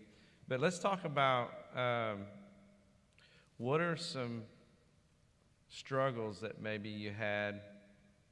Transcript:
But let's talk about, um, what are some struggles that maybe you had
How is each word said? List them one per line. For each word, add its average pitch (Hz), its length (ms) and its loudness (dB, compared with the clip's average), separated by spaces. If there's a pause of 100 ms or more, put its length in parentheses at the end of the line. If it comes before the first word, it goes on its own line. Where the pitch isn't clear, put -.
(480)
But 127 120 0
let's 180 200 4
talk 196 260 2
about, 135 460 4 (260)
um, 113 480 2 (1300)
what 139 240 2
are 170 160 2
some 120 460 -4 (1300)
struggles 117 720 0
that 107 200 -6
maybe 107 280 -2
you 104 220 -4
had 104 500 0 (680)